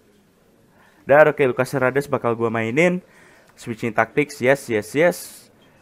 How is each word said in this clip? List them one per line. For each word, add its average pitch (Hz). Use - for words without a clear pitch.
Dan 143
oke, 143
Lucas 127
Hernandez 131
bakal 120
gua 113
mainin. 131
Switching 117
tactics, 131
yes, 135
yes, 107
yes. -